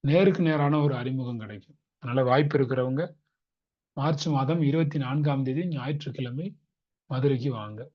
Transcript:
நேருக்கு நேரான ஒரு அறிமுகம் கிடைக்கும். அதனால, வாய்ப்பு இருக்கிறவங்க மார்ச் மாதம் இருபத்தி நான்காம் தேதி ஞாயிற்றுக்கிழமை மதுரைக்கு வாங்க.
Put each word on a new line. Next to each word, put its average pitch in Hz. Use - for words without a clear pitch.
நேருக்கு 180
நேரான 151
ஒரு 143
அறிமுகம் 123
கிடைக்கும். 107
அதனால, 131
வாய்ப்பு 143
இருக்கிறவங்க 131
மார்ச் 147
மாதம் 147
இருபத்தி 151
நான்காம் 135
தேதி 139
ஞாயிற்றுக்கிழமை 139
மதுரைக்கு 135
வாங்க. 107